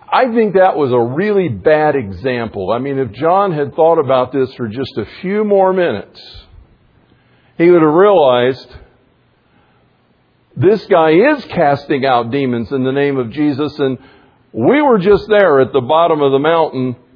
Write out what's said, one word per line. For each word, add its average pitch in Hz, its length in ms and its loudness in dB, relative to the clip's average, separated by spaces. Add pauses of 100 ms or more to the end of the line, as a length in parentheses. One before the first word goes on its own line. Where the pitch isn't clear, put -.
(120)
I 226 220 0
think 214 220 0
that 190 200 2
was 139 160 -2
a 123 80 2
really 180 480 -2
bad 151 480 0
example. 107 760 -6
I 117 80 -2
mean, 135 180 -6
if 123 160 -6
John 175 400 0
had 143 200 -4
thought 165 260 2
about 127 340 0
this 131 220 -2
for 120 120 -8
just 123 300 -10
a 107 80 -6 (160)
few 208 240 -4
more 196 260 2
minutes, 170 480 -4 (1400)
he 170 120 4
would 175 120 4
have 151 120 2
realized 139 760 2 (1900)
this 190 300 0
guy 160 240 2
is 247 340 2
casting 143 600 -2
out 120 260 0
demons 123 400 -4
in 135 120 -4
the 131 80 -2
name 139 260 -2
of 117 140 -6
Jesus, 147 480 -4
and 135 180 -2 (540)
we 170 300 0
were 254 160 2
just 196 320 0
there 190 320 4
at - 100 0
the 135 100 0
bottom 156 400 0
of 139 120 2
the 135 60 2
mountain, 139 580 -2 (180)